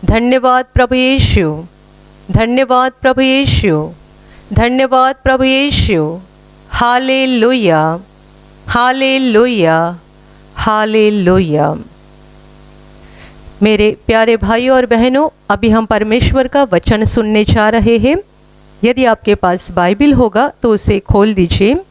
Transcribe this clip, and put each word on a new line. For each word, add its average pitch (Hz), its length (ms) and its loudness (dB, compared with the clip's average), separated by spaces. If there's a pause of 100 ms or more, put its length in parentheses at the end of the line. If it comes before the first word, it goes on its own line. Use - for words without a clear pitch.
धन्यवाद 254 680 0
प्रभु 247 220 0
यीशु, 214 680 0 (680)
धन्यवाद 254 600 0 (100)
प्रभु 254 200 0
यीशु, 254 680 0 (640)
धन्यवाद 254 720 0
प्रभु 262 200 0
यीशु। 220 760 0 (500)
हालेलुया, 240 1300 0 (680)
हालेलुया, 240 1300 0 (560)
हालेलुया। 196 1200 0 (1900)
मेरे 214 340 0 (100)
प्यारे 226 300 2
भाइयों 233 380 0
और 254 100 2
बहनों, 254 440 0 (200)
अभी 220 200 0
हम 220 160 2
परमेश्वर 220 640 0
का 285 160 0
वचन 220 420 -2
सुनने 214 380 0
जा 214 260 2
रहे 226 280 2
हैं। 262 200 0 (680)
यदि 254 220 0
आपके 214 300 0
पास 185 360 -2
बाइबल 202 420 0
होगा 247 380 0 (100)
तो 233 80 0
उसे 208 300 0
खोल 208 340 0
दीजिए। 196 580 0